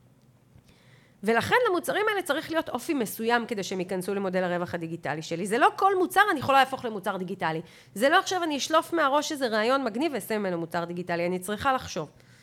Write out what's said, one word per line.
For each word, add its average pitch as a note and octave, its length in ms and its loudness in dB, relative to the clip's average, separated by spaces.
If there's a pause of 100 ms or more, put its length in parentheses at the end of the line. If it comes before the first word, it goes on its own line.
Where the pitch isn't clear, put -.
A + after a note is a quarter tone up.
(1300)
ולכן A#3 300 2 (140)
למוצרים F4+ 400 0
האלה G4 120 0
צריך D4+ 300 -2
להיות D#4+ 180 -2
אופי C4+ 240 -4
מסוים A#3 520 0
כדי A#3+ 180 -4
שהם - 160 -4
ייכנסו F#3 360 -4
למודל F#3 280 0
הרווח F3 300 -2
הדיגיטלי E3 480 -6
שלי. E3 260 -6
זה G3+ 100 0
לא D#4 180 6
כל G4 220 4
מוצר F4+ 240 2 (100)
אני D#4 80 0
יכולה C4+ 200 4
להפוך C4 260 0
למוצר G3+ 320 -4
דיגיטלי. F3+ 440 -4 (340)
זה G#3+ 140 4
לא E4+ 100 8
עכשיו F#4 240 0
אני D4+ 140 0
אשלוף D#4+ 360 0
מהראש D4 380 2
איזה C#4 160 -2
רעיון A3+ 360 2
מגניב B3+ 300 -2
ואעשה A3 240 -4
ממנו F#3+ 200 -2
מוצר E3+ 260 -4
דיגיטלי. F3 420 -4
אני F3+ 140 -2
צריכה G#3 340 -2
לחשוב. F3 360 -4 (340)